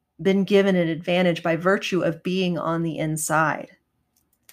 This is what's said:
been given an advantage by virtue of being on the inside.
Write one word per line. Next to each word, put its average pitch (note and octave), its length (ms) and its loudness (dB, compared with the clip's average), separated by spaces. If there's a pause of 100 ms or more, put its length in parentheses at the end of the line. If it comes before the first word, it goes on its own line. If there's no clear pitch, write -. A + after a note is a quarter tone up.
(220)
been F#3+ 240 2
given G3 320 4
an E3+ 100 2
advantage F3 560 0
by E3 140 0
virtue F#3 440 0
of D#3+ 220 -2
being F3+ 340 -2
on E3 240 -2
the E3 160 -4
inside. D#3 720 -2 (800)